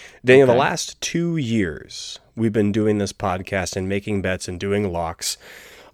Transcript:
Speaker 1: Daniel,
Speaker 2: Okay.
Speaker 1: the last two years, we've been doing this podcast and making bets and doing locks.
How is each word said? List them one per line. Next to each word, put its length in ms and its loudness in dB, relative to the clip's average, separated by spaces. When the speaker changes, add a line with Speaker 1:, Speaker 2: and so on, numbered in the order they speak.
Speaker 1:
Daniel, 260 8
Speaker 2:
Okay. 40 8
Speaker 1:
the 60 4
last 420 -4
two 360 -2
years, 840 -4
we've 180 0
been 180 2
doing 280 2
this 140 -4
podcast 600 -4
and 140 -4
making 320 -2
bets 260 -4
and 120 -8
doing 320 -2
locks. 460 -6